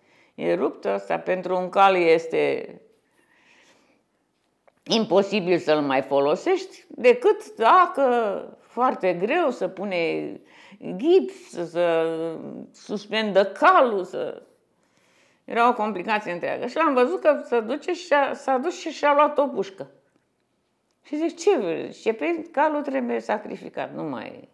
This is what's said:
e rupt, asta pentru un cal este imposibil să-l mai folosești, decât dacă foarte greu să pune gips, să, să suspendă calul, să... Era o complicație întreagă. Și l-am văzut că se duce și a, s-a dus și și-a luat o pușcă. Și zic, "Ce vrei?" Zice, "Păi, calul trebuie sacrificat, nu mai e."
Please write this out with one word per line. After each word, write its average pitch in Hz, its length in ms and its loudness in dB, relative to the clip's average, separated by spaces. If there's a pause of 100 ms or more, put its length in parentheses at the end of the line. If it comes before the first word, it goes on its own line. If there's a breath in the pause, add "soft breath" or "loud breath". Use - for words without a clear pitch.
(360 soft breath)
e 170 180 -2
rupt, 202 320 -2
asta 196 320 -2
pentru 185 380 -4
un 185 140 -4
cal 196 260 6
este 160 720 2 (2250 soft breath)
imposibil 196 720 2
să-l 151 240 2
mai 135 200 2
folosești, 147 840 0
decât 247 680 2
dacă 247 880 2 (180)
foarte 226 520 0
greu 254 360 0
să 247 180 -4
pune 165 640 -4 (640 loud breath)
gips, 302 540 2
să, 175 140 -8
să 165 440 0 (640)
suspendă 208 720 -2
calul, 262 580 4
să... - 380 -8 (1040)
Era 233 220 2
o 240 60 4
complicație 208 580 -4
întreagă. 139 360 -6
Și 247 80 -12
l-am 311 180 2
văzut 247 280 2
că 277 240 2
se 240 140 -2
duce 277 340 -4
și - 200 -4
a, 277 200 2
s-a 262 240 -2
dus 330 220 -4
și 330 100 -8
și-a 294 240 2
luat 294 240 4
o 277 100 2
pușcă. 190 400 -8 (1160)
Și - 120 -8
zic, 330 220 -2
"Ce 392 200 4
vrei?" 165 340 -4
Zice, - 220 -4
"Păi, 320 380 -4
calul 294 300 0
trebuie 254 380 -4
sacrificat, 208 720 -8
nu 156 100 -10
mai 127 220 -8
e." - 280 -18